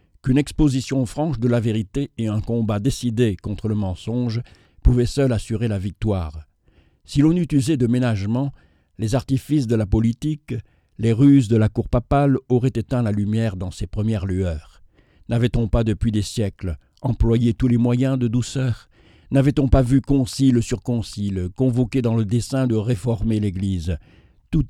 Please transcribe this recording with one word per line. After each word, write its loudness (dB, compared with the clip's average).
qu'une 2
exposition 0
franche -4
de 0
la 2
vérité -4
et -2
un -2
combat -2
décidé 0
contre -8
le -2
mensonge -4
pouvaient 4
seuls 0
assurer -4
la -2
victoire. -6
Si 0
l'on 4
eût -2
usé 0
de 0
ménagement, -2
les -4
artifices -2
de 0
la 0
politique -2
les 2
ruses 6
de 2
la 4
cour -4
papale 0
auraient 2
éteint -2
la 0
lumière -2
dans -8
ses -8
premières -2
lueurs. -4
N'avait-on 0
pas 2
depuis 0
des 0
siècles -4
employé 2
tous 0
les 2
moyens 2
de 0
douceur ? -4
N'avait-on 4
pas 6
vu 4
concile 2
sur -4
concile -4
convoqué 0
dans 2
le 2
dessein -2
de 0
réformer -2
l'Église ? -2
Tout 2